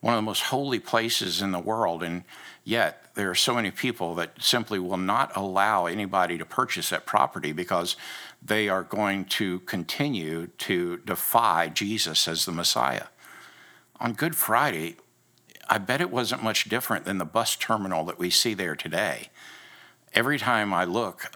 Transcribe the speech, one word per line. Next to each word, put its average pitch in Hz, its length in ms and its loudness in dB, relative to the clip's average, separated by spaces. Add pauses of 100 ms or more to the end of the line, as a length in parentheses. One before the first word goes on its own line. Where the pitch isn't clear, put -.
One 117 140 2
of 113 40 2
the 107 40 0
most 107 200 -2
holy 135 380 0
places 113 600 0
in 98 120 0
the 87 80 -2
world, 92 420 0
and 87 220 -4 (400)
yet 107 500 0
there 98 160 -2
are 90 60 -2
so 123 180 2
many 110 160 0
people 90 460 -4
that - 260 -6
simply 110 380 2
will 92 180 -2
not 104 360 0
allow 98 520 2
anybody 92 500 0
to 80 80 -6
purchase - 460 -2
that 80 160 -4
property - 460 0
because 87 440 -2 (460)
they 107 260 0
are 95 140 0
going 98 440 -2
to 92 340 -2
continue 87 880 -4 (100)
to 87 400 0
defy 87 680 2
Jesus 98 580 0
as 82 180 0
the 92 80 -4
Messiah. 67 540 0 (920)
On 120 120 0
Good 156 240 -2
Friday, 107 600 2 (760)
I 107 80 6
bet 123 220 0
it 180 100 0
wasn't 113 320 0
much 110 220 2
different 107 400 0
than 95 140 0
the 87 60 0
bus 113 300 0
terminal 95 520 0
that 85 120 -6
we 90 100 0
see 110 260 4
there 90 220 -2
today. 80 540 -2 (840)
Every 135 260 4
time 107 360 2
I 90 100 4
look 95 520 -4